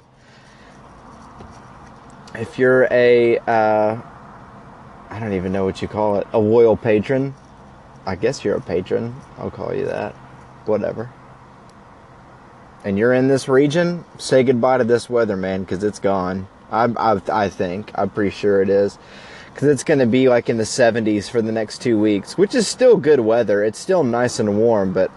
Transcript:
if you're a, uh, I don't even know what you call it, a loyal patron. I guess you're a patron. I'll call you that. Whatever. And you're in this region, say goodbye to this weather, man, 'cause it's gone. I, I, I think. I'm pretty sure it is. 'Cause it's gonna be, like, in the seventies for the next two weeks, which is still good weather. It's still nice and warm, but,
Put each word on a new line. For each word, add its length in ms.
if 240
you're 320
a, 460
uh, 640
I 120
don't 120
even 200
know 100
what 180
you 60
call 300
it, 160
a 60
loyal 360
patron. 580
I 80
guess 280
you're 120
a 60
patron. 520
I'll 140
call 240
you 100
that. 280
Whatever. 460
And 120
you're 160
in 140
this 220
region, 560
say 260
goodbye 340
to 80
this 240
weather, 260
man, 300
'cause 180
it's 160
gone. 480
I, 140
I, 240
I 180
think. 460
I'm 140
pretty 220
sure 300
it 80
is. 280
'Cause 120
it's 160
gonna 220
be, 240
like, 200
in 80
the 80
seventies 640
for 140
the 100
next 300
two 180
weeks, 380
which 180
is 100
still 300
good 240
weather. 420
It's 180
still 260
nice 340
and 180
warm, 360
but, 240